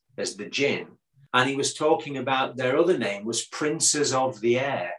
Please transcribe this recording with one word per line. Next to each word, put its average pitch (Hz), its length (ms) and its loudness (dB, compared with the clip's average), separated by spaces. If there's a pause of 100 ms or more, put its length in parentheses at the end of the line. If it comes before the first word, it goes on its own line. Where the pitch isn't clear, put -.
(180)
as - 180 -4
the 101 140 -10
jinn. 117 380 -2 (460)
And 131 160 4
he 139 60 -2
was 139 180 -2
talking 151 440 0
about 131 400 -2
their 131 200 0
other 170 200 4
name 101 280 -2
was 113 200 -4
princes 151 680 0
of 131 280 0
the 165 180 4
air. - 400 -2